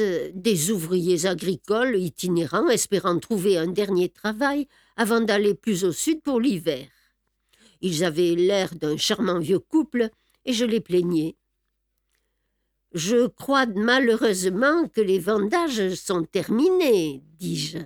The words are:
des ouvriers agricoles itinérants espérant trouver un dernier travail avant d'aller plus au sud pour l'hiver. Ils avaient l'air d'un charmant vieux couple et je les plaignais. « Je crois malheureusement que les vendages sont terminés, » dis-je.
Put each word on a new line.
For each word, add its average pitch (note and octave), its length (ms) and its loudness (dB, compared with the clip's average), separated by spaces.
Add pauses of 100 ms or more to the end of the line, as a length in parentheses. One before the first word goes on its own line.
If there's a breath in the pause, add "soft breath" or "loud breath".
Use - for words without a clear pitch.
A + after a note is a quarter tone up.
(340)
des F#3 380 0
ouvriers F3 560 0
agricoles G3 680 -2
itinérants F3+ 720 0
espérant F#3 500 0
trouver F#3+ 400 0
un D#3+ 80 -2
dernier F3+ 420 0
travail C#4 580 -4 (280 soft breath)
avant A3+ 260 2
d'aller G#3 320 2
plus F#3 300 -2
au F#3 80 2
sud D#4 320 -4
pour C4 160 0
l'hiver. E3 480 -2 (960 soft breath)
Ils E3+ 220 -2
avaient E3+ 300 2
l'air F#3 400 2
d'un D#3 240 -4
charmant F#3 420 -2
vieux E3+ 200 0
couple A#3+ 500 -2 (360)
et C4 80 -2
je A#3 120 0
les A3 160 0
plaignais. « E3+ 540 0 (1600)
Je A3 340 2
crois C4+ 400 0
malheureusement A3+ 1200 2
que - 140 -2
les F#3+ 180 2
vendages G#3+ 760 0
sont F3 300 -2
terminés, » G#3+ 1000 2 (140)
dis-je. E3 480 -6